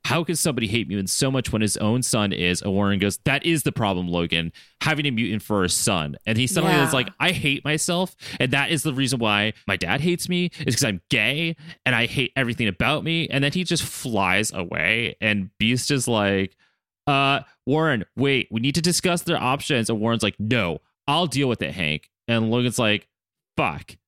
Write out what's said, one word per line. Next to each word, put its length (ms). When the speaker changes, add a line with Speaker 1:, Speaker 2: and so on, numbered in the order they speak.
Speaker 1:
How 180
can 120
somebody 300
hate 220
mutants 260
so 160
much 240
when 80
his 160
own 240
son 320
is?" 300
And 100
Warren 240
goes, 280
"That 200
is 160
the 100
problem, 360
Logan, 440
having 240
a 60
mutant 320
for 200
a 60
son." 460
And 140
he 80
suddenly 280
Speaker 2:
Yeah. 120
Speaker 1:
is 60
like, 160
"I 140
hate 300
myself. 520
And 120
that 200
is 100
the 140
reason 240
why 340
my 100
dad 240
hates 260
me, 220
is 100
'cause 100
I'm 160
gay 440
and 80
I 140
hate 280
everything 320
about 360
me." 240
And 160
then 80
he 120
just 200
flies 680
away. 680
And 380
Beast 320
is 160
like, 480
"Uh, 360
Warren, 360
wait, 340
we 100
need 160
to 60
discuss 400
their 180
options." 480
And 120
Warren's 240
like, 160
"No, 420
I'll 200
deal 200
with 140
it, 140
Hank." 340
And 220
Logan's 300
like, 280
"Fuck. 420